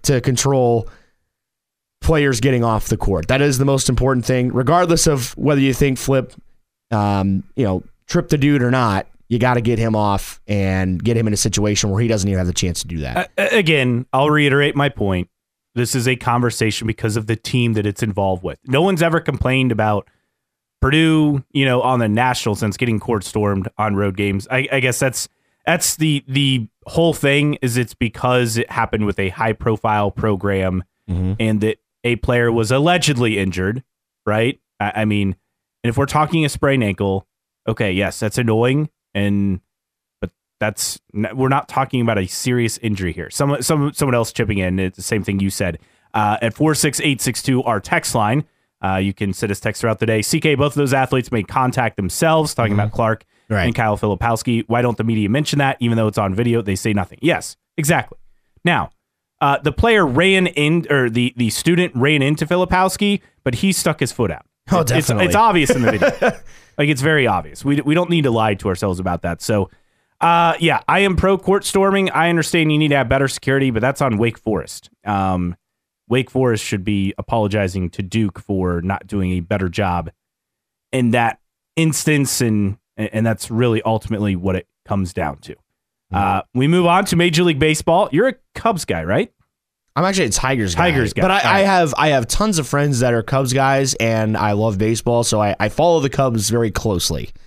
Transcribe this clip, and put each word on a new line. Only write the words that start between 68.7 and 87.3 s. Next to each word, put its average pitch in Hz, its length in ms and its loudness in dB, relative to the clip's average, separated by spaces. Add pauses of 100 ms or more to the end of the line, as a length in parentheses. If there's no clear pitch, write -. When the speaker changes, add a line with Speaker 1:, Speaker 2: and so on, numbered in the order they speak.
Speaker 2:
about 90 220 -4
that. 85 200 -6
So, 104 260 -2 (540)
uh, 170 380 2
yeah, 160 280 2
I 170 120 2
am 196 160 2
pro 190 200 2
court 185 280 0
storming. 196 460 2
I 165 200 0
understand 160 420 2
you 151 60 2
need 151 100 2
to 143 80 2
have 127 120 0
better 135 200 2
security, 135 420 0
but 110 100 0
that's 131 200 0
on 127 160 0
Wake 113 220 0
Forest. - 500 -6 (160)
Um, 95 520 -2 (520)
Wake 123 220 0
Forest 127 340 0
should 101 180 -4
be 98 360 0
apologizing 98 720 -2
to - 120 -8
Duke 101 360 -2
for 90 420 -2
not 95 260 -4
doing 95 260 -2
a 92 80 -2
better 95 280 -2
job 87 420 -2 (800)
in 127 200 0
that 117 300 0 (360)
instance, 151 640 0
and, 104 380 0 (180)
and 110 300 -2
that's 113 240 -2
really 113 320 0
ultimately 107 520 -2
what 92 220 -2
it 92 100 -8 (200)
comes 95 260 -2
down 76 260 -6
to. - 160 -18
Speaker 1:
Mm-hmm. - 640 -14
Speaker 2:
Uh, 98 260 0 (120)
we 131 120 2
move 170 200 4
on 180 200 4
to 180 100 0
Major 170 280 2